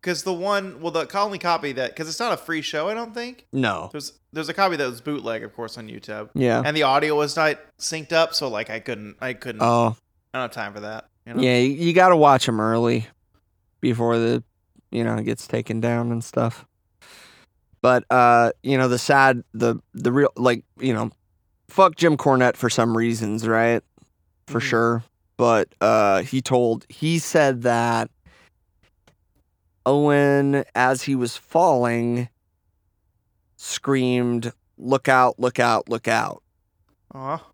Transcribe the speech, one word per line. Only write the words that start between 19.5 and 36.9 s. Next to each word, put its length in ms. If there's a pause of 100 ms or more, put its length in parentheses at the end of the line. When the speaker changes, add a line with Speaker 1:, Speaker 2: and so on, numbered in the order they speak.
Speaker 2:
the, 240 (160)
the 180
real, 240
like, 280 (160)
you 140
know, 180 (580)
fuck 260
Jim 220
Cornette 380
for 140
some 260
reasons, 520
right? 360 (640)
For 120
Speaker 1:
Mm-hmm. 100
Speaker 2:
sure. 340 (340)
But, 320 (120)
uh, 420
he 180
told, 480
he 300
said 440
that 460 (1800)
Owen, 760 (120)
as 280
he 120
was 220
falling, 920 (1300)
screamed, 960 (260)
"Look 300
out, 320
look 200
out, 300
look 180
out." 340 (720)